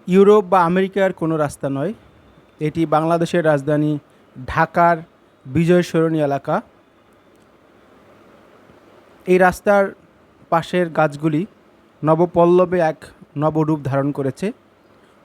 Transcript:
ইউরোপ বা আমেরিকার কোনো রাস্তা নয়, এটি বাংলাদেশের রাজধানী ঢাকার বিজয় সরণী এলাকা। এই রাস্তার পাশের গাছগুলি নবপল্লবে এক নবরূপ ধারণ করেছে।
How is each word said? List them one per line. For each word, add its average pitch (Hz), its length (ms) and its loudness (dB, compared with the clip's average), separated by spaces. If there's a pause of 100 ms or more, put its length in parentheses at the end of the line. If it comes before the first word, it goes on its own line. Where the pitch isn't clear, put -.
ইউরোপ 202 380 4
বা 180 180 2
আমেরিকার 190 500 -2
কোনো 160 240 -4
রাস্তা 147 320 -4
নয়, 139 240 -6 (680)
এটি 156 260 -4
বাংলাদেশের 165 600 0
রাজধানী 151 540 0 (480)
ঢাকার 170 500 2 (480)
বিজয় 165 360 2
সরণী 165 400 -2
এলাকা। 147 400 -2 (2750)
এই 185 120 2
রাস্তার 196 580 2 (540)
পাশের 170 400 -2
গাছগুলি 156 560 -2 (580)
নবপল্লবে 170 760 2
এক 156 160 -2 (420)
নবরূপ 156 460 0
ধারণ 139 280 -2
করেছে। 139 400 -6 (720)